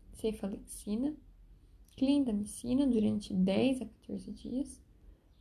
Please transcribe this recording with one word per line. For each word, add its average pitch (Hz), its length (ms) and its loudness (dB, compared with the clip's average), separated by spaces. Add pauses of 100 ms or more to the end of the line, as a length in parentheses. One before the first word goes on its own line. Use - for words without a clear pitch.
(120)
cefalexina, 214 1000 -4 (840)
clindamicina 254 920 2
durante 214 480 2
dez 220 480 4
a 208 40 -8
quatorze 202 440 -12
dias, 240 500 -8 (600)